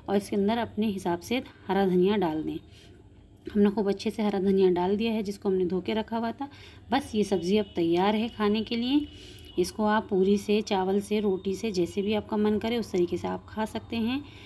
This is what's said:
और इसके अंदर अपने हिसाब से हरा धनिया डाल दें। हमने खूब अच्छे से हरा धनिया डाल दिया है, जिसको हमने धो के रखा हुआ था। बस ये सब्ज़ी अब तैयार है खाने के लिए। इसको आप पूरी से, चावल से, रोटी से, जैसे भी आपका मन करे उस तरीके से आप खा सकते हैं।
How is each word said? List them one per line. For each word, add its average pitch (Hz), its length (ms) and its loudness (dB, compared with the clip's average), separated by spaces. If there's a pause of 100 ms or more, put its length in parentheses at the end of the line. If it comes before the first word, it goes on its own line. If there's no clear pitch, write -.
और 196 80 2
इसके 208 200 -2
अंदर 208 220 2
अपने 214 280 -2
हिसाब 180 340 -2
से 240 220 -2 (260)
हरा 196 180 2
धनिया 185 300 4
डाल 156 260 0
दें। 156 140 -6 (920)
हमने 208 240 4
खूब 202 180 0
अच्छे 196 220 -2
से 208 120 -4
हरा 202 160 0
धनिया 190 320 4
डाल 180 260 2
दिया 226 160 0
है, 220 100 -2
जिसको 202 260 -6
हमने 185 160 2
धो 180 160 0
के 220 140 -4
रखा 220 220 -4
हुआ 226 160 -2
था। 277 160 -10 (440)
बस 262 220 0
ये 208 100 2
सब्ज़ी 190 340 2
अब 208 180 -2
तैयार 175 380 2
है 220 140 0
खाने 214 340 0
के 233 140 -6
लिए। 269 300 0 (520)
इसको 185 280 0
आप 214 240 2
पूरी 196 280 4
से, 208 240 0
चावल 196 380 0
से, 208 200 -2
रोटी 190 340 0
से, 214 180 -4
जैसे 180 300 0
भी 214 120 0
आपका 208 220 -4
मन 214 220 2
करे 226 200 -2
उस 208 140 -6
तरीके 175 240 2
से 180 120 -6
आप 185 200 -6
खा 220 160 -4
सकते 220 320 -8
हैं। 247 260 -2 (240)